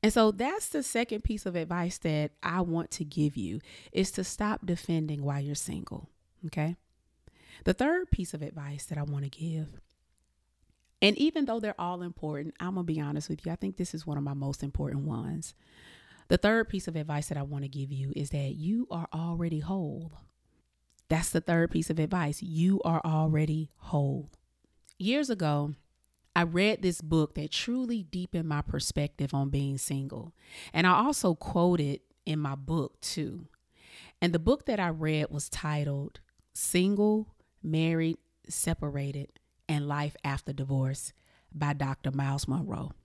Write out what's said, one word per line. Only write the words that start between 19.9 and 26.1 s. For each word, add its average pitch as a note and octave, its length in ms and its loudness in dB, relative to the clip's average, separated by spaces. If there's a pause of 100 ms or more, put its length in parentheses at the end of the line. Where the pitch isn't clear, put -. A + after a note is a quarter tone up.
That's D#3+ 220 2
the F3+ 100 4
third E3 300 4
piece D#3+ 200 0
of D#3+ 80 0
advice. D#3 440 0
You F3 400 4
are E3 220 2
already D#3 720 2
whole. C#3+ 540 0 (680)
Years C4 320 2
ago, D3+ 440 0 (600)